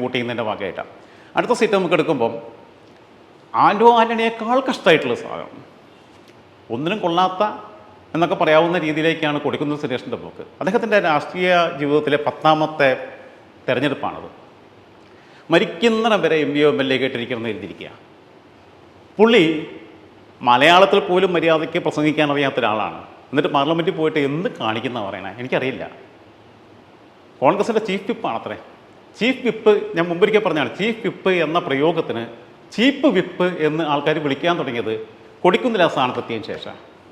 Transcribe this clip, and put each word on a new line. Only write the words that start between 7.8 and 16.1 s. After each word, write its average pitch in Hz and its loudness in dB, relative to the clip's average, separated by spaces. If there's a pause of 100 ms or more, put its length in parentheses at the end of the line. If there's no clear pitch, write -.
എന്നൊക്കെ 170 0
പറയാവുന്ന 165 4
രീതിയിലേക്കാണ് 156 0
കൊടിക്കുന്നിൽ 143 -4
സുരേഷിൻ്റെ 120 -6
പോക്ക്. - -16 (160)
അദ്ദേഹത്തിൻ്റെ 214 0 (100)
രാഷ്ട്രീയ 160 0 (320)
ജീവിതത്തിലെ 147 2
പത്താമത്തെ 151 2 (800)
തെരഞ്ഞെടുപ്പാണത്. 120 -4 (1200)
മരിക്കുന്നിടം 220 2